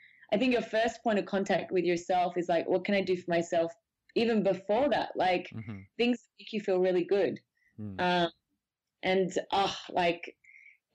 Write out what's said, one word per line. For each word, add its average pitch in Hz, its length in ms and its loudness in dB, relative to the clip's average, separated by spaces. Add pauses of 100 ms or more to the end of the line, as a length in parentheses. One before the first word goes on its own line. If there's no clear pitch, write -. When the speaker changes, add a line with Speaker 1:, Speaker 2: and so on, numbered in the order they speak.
(340)
Speaker 1:
I - 40 2
think 254 140 2
your 233 100 2
first 220 440 -2
point 214 140 2
of 185 60 -2
contact 202 460 -2
with 180 140 0
yourself 180 500 0
is 175 140 -4
like, 165 180 2
"What 185 160 0
can 202 120 0
I 196 60 2
do 185 140 0
for 175 160 -6
myself?" 165 400 0 (420)
Even 226 300 2
before 208 460 2
that, 175 260 0
like, 180 400 0
Speaker 2:
Mm-hmm. 107 220 -10 (180)
Speaker 1:
things 240 320 0 (100)
make - 140 -18
you 220 80 -2
feel 190 200 0
really 180 260 4
good. 180 340 2 (400)
Speaker 2:
Mm. 107 220 -8 (240)
Speaker 1:
Um, 165 40 0 (720)
and, 185 280 2 (220)
ah, 190 260 0 (100)
like, 175 460 -2 (600)